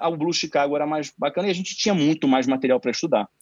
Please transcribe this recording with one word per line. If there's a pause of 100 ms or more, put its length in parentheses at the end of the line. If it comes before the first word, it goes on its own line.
o
blues
Chicago
era
mais
bacana
e
a
gente
tinha
muito
mais
material
pra
estudar. (160)